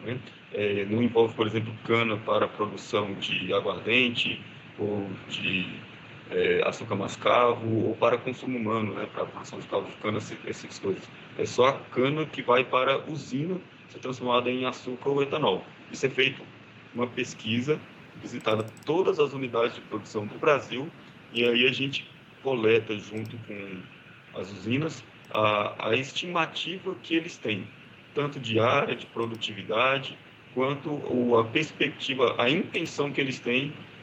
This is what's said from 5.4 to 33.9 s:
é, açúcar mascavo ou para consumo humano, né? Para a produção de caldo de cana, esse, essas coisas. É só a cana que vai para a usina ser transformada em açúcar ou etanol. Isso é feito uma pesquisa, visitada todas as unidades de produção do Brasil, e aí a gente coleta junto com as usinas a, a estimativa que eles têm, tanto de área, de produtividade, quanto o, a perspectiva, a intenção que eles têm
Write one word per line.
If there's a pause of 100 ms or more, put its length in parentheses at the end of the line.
é,
açúcar
mascavo
ou
para
consumo
humano,
né?
Para
a
produção
de
caldo
de
cana,
esse,
essas
coisas. (340)
É
só
a
cana
que
vai
para
a
usina (300)
ser
transformada
em
açúcar
ou
etanol. (280)
Isso
é
feito (520)
uma
pesquisa, (420)
visitada (200)
todas
as
unidades
de
produção
do
Brasil, (440)
e
aí
a
gente (340)
coleta
junto
com (580)
as
usinas (300)
a,
a
estimativa
que
eles
têm, (460)
tanto
de
área,
de
produtividade, (360)
quanto
o,
a
perspectiva,
a
intenção
que
eles
têm (300)